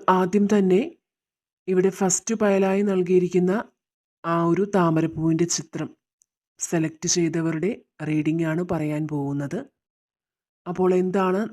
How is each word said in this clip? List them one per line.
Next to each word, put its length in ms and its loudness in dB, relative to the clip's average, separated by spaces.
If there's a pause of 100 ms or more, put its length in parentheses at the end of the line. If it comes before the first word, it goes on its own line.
ആദ്യം 380 2
തന്നെ 340 4 (880)
ഇവിടെ 220 2
ഫസ്റ്റ് 440 -2
പയലായി 480 2
നൽകിയിരിക്കുന്ന 680 2 (720)
ആ 200 -2
ഒരു 200 2
താമരപ്പൂവിൻ്റെ 800 2
ചിത്രം 440 -6 (720)
സെലക്ട് 480 -4
ചെയ്തവരുടെ 640 -2 (320)
റീഡിംഗ് 420 -2
ആണ് 180 -2
പറയാൻ 460 -4
പോകുന്നത്. 500 -6 (1080)
അപ്പോൾ 280 0
എന്താണ് 460 0 (120)